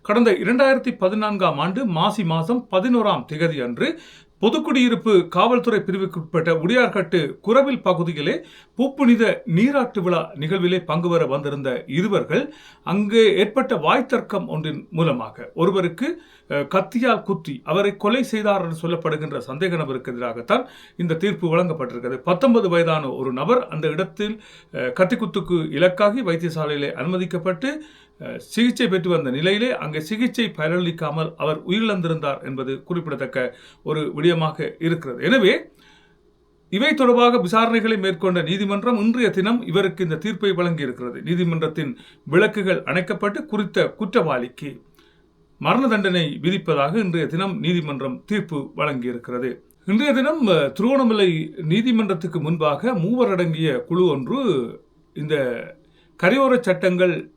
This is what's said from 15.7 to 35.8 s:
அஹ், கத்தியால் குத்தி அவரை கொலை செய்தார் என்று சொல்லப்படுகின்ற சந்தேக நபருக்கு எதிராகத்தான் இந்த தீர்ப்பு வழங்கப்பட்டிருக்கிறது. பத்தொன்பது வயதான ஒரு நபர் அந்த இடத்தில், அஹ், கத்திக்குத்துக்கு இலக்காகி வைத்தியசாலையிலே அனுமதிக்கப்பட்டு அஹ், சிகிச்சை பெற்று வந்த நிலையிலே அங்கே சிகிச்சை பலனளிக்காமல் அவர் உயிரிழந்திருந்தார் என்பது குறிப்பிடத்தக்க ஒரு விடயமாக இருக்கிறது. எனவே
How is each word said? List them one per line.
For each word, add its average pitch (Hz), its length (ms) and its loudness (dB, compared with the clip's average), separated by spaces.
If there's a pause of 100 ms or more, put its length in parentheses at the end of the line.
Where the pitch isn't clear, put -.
அஹ், 143 180 -2
கத்தியால் 214 560 0
குத்தி 151 400 -4
அவரை 196 340 0
கொலை 233 260 0
செய்தார் 208 400 0
என்று 165 140 -6
சொல்லப்படுகின்ற 156 600 -4
சந்தேக 156 380 -4
நபருக்கு 135 360 -4
எதிராகத்தான் 123 520 -4 (340)
இந்த 170 180 -2
தீர்ப்பு 185 320 -2
வழங்கப்பட்டிருக்கிறது. 131 760 -2
பத்தொன்பது 196 460 4
வயதான 160 440 2
ஒரு 131 200 -4
நபர் 165 340 0
அந்த 156 200 -4
இடத்தில், 190 480 -4 (380)
அஹ், 127 200 -4
கத்திக்குத்துக்கு 185 640 0 (140)
இலக்காகி 202 520 2
வைத்தியசாலையிலே 156 680 -4
அனுமதிக்கப்பட்டு 180 760 -4 (500)
அஹ், 120 240 -12
சிகிச்சை 240 420 2
பெற்று 180 220 0
வந்த 147 220 0
நிலையிலே 202 460 0
அங்கே 151 220 -6
சிகிச்சை 220 460 -2
பலனளிக்காமல் 160 920 -2
அவர் 151 280 -2
உயிரிழந்திருந்தார் 165 760 -2
என்பது 135 400 -8
குறிப்பிடத்தக்க 147 540 -6 (460)
ஒரு 151 300 -4
விடயமாக 156 640 0
இருக்கிறது. 151 440 -4
எனவே 214 300 4 (1200)